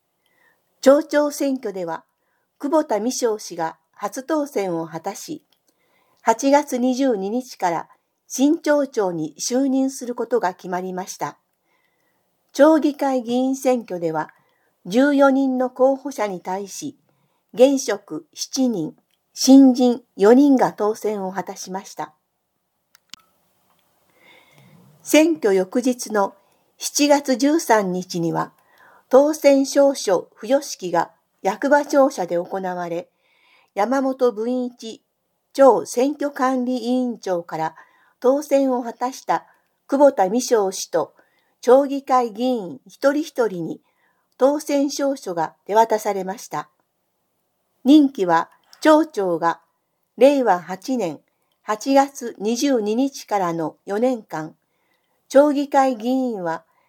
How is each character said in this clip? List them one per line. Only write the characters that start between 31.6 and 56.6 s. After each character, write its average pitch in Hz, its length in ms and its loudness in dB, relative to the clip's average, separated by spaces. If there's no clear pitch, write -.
場 285 160 2
庁 277 260 2
舎 185 160 -6
で 170 100 -4
行 180 220 -6
わ 180 300 -8
れ、 170 200 -8
山 240 280 -2
本 262 280 -2
文 247 340 -4
一 233 380 -14
町 247 340 6
選 277 260 0
挙 285 180 -6
管 262 340 -2
理 254 140 -4
委 220 80 -8
員 247 320 -2
長 175 240 -4
か 170 140 -12
ら 160 180 -6
当 277 220 2
選 277 300 0
を 247 120 -4
果 226 80 -10
た 247 200 -8
し - 120 -18
た 170 220 -2
久 269 160 4
保 277 80 8
田 190 160 0
美 233 120 -2
正 208 300 0
氏 - 220 -10
と - 220 -2
町 269 260 4
議 277 180 -8
会 247 280 0
議 226 120 -6
員 208 420 -4
一 269 260 0
人 302 120 -4
一 226 240 -4
人 175 180 -8
に 160 140 -10
当 285 220 2
選 285 300 -2
証 277 260 -4
書 190 180 -10
が 160 220 -4
手 196 80 -4
渡 220 240 4
さ 214 140 -6
れ 190 100 -6
ま 190 160 -10
し - 80 -18
た。 151 240 -12
任 277 280 6
期 190 160 -4
は 165 220 0
町 311 260 4
長 180 340 -4
が 170 200 -2
令 269 280 4
和 180 160 2
八 185 360 -8
年 170 240 -6
八 269 320 -4
月 277 440 0
二 220 180 -2
十 262 240 0
二 208 140 -2
日 269 320 -4
か 208 140 -4
ら 170 120 -2
の 160 240 -6
四 196 120 -4
年 240 240 -2
間、 156 320 -12
町 285 240 6
議 277 160 -4
会 269 280 2
議 226 140 -4
員 247 340 -2
は 165 200 -6